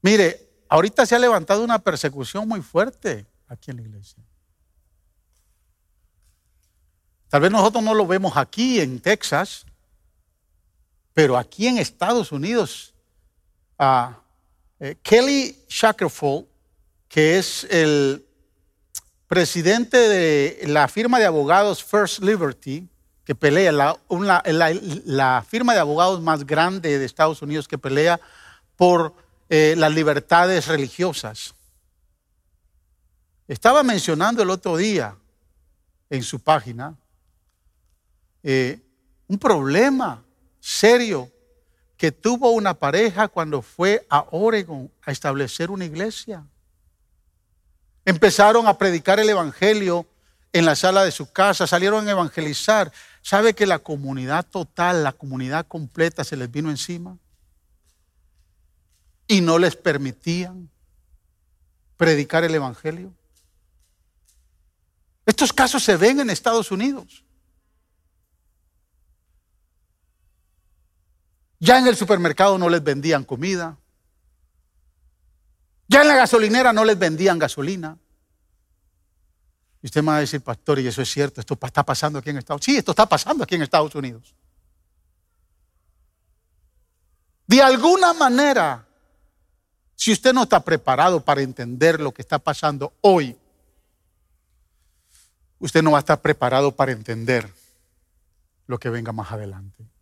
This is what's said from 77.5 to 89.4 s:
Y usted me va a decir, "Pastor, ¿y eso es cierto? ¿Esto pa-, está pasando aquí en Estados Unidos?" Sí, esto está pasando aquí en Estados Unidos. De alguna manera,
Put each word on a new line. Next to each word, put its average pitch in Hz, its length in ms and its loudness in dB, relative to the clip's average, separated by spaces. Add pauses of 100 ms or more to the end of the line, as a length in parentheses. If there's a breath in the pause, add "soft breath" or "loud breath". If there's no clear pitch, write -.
Y - 60 -14
usted 151 140 -2
me 156 100 0
va 151 60 2
a - 20 2
decir, 147 220 -4
"Pastor, 135 380 -4
¿y 127 80 -4
eso 120 140 -6
es 120 100 -6
cierto? 143 280 -4
¿Esto 117 160 -10
pa-, 135 120 -14
está 139 160 -2
pasando 151 360 -4
aquí 139 100 -12
en 147 80 -8
Estados 143 300 -8
Unidos?" 277 80 2
Sí, - 20 0
esto 202 140 -4
está 214 160 4
pasando 247 360 -2
aquí - 120 -6
en 160 80 -2
Estados 156 320 -2
Unidos. 123 400 -12 (3000)
De 247 140 6
alguna 330 520 4
manera, 247 720 0 (1080)